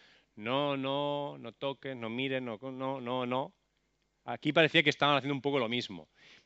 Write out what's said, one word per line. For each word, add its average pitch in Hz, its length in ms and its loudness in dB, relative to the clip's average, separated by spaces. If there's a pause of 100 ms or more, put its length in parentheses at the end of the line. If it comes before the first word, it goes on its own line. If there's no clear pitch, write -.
(360)
"No, 135 420 -2
no, 143 640 -4
no 117 120 -14
toques, 139 440 -8
no 117 140 -8
mires, 131 340 -2
no 117 160 -8
co-, 131 120 -10
no, 131 300 -6
no, 123 240 -2
no". 131 300 -2 (680)
Aquí 123 300 -4
parecía 160 300 8
que 143 80 4
estaban 143 260 4
haciendo 135 160 0
un 135 80 -4
poco 139 160 0
lo 120 100 2
mismo. 110 400 -4 (380)